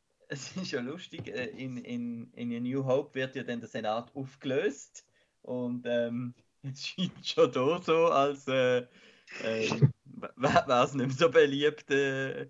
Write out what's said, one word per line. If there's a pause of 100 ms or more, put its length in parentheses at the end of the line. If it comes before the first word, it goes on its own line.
<laughs>
es
ist
ja
lustig,
äh,
in,
in,
in
A
New
Hope
wird
ja
dann
der
Senat
aufgelöst (380)
und,
ähm, (140)
<laughs>
es
scheint
schon
da
so,
als,
äh, (560)
ähm,
<laughs>
w-,
w-,
wär's
nicht
mehr
so
beliebt,
äh,